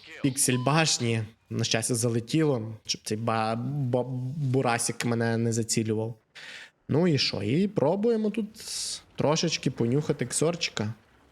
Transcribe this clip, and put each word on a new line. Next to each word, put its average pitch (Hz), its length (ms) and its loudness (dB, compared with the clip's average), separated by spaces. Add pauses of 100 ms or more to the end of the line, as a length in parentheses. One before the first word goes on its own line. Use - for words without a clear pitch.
(220)
піксель 127 360 2
башні. 123 640 2 (280)
На 113 140 -2
щастя, 113 300 0
залетіло, 117 840 0 (100)
щоб - 180 -6
цей 107 140 -4
ба-, 113 380 0
ба-, 127 460 0 (340)
бурасик 123 680 0
мене 117 320 2
не 117 160 2
зацілював. 110 680 0 (680)
Ну 175 200 4
і 143 100 4
що? - 240 -2
І 151 260 2
пробуємо 208 640 2
тут 208 180 -4 (680)
трошечки 151 540 0
понюхати 131 560 0
Ксорчика. - 680 -2 (380)